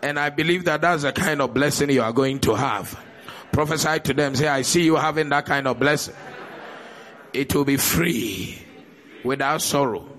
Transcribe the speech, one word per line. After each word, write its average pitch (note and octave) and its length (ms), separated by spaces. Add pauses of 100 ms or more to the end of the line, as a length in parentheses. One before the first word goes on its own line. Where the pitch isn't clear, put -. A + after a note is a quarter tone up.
And D3 160
I D3 100
believe E3 380
that D#3 160
that's E3 200
the C#3 100
kind D#3 280
of A#2+ 140
blessing C#3+ 340
you C3 140
are A2+ 100
going C3+ 280
to A#2 140
have. G#2+ 460 (520)
Prophesy D#3 480
to C#3+ 140
them. C#3 220
Say, D3 100
"I C#3 160
see F3 200
you D#3+ 140
having D3+ 340
that C#3+ 160
kind C#3 200
of A#2+ 140
blessing." C#3+ 340 (1160)
It C#3 220
will C#3+ 100
be C#3 140
free A#2 840 (600)
without C#3 380
sorrow. B2+ 440 (120)